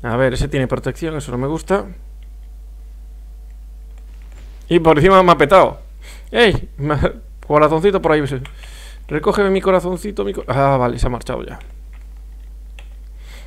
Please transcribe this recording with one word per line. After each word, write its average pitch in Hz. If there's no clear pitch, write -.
A 117
ver, 127
ese 139
tiene 135
protección, 135
eso 147
no 123
me 127
gusta. 190
Y 170
por 160
encima 185
me 180
ha 160
petado. 151
¡Ey! 220
Me 139
ha, -
corazoncito 160
por 156
ahí. 151
Recógeme 196
mi 190
corazoncito, 185
mi 202
co-, 185
ah, 139
vale, 120
se -
ha 127
marchado 123
ya. -